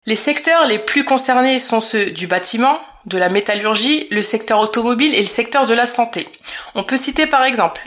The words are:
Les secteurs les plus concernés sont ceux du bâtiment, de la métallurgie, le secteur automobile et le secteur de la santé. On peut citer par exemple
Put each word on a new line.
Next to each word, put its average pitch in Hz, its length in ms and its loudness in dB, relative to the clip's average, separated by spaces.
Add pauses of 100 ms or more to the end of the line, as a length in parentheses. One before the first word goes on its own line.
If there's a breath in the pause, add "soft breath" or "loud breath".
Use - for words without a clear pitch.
Les 220 100 0
secteurs 311 500 2
les 214 120 2
plus 277 260 0
concernés 262 540 2
sont 233 220 0
ceux 220 300 -2
du 170 160 -8
bâtiment, 233 540 0 (260)
de 185 120 -4
la 180 120 2
métallurgie, 214 800 0
le 208 120 -2
secteur 220 380 0
automobile 240 540 0
et 208 80 2
le 196 40 0
secteur 240 400 0
de 226 80 2
la 240 120 2
santé. 233 420 -4 (460 loud breath)
On 196 100 -4
peut 262 140 -2
citer 294 280 0
par 285 180 2
exemple 220 420 0